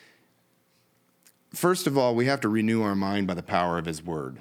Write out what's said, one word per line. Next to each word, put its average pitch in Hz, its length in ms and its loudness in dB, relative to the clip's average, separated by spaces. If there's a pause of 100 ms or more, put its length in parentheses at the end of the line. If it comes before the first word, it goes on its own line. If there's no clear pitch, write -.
(1500)
First 180 320 2
of 139 100 0
all, 123 180 4
we 120 120 2
have 139 140 0
to 113 80 0
renew 110 340 2
our 101 140 0
mind 98 300 0
by 90 80 -2
the 85 80 -8
power 87 360 0
of 82 80 -4
his 80 180 -6
word. 73 360 -8